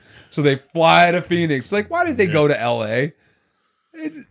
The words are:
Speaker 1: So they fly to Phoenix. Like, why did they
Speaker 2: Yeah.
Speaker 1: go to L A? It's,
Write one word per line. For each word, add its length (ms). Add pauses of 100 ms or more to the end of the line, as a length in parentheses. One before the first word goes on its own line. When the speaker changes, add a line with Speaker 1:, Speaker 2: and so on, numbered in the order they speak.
(320)
Speaker 1:
So 100
they 140 (180)
fly 380
to 100
Phoenix. 500
Like, 200
why 140
did 120
they 80
Speaker 2:
Yeah. 80
Speaker 1:
go 140
to 120
L 240
A? 300 (800)
It's, 240 (140)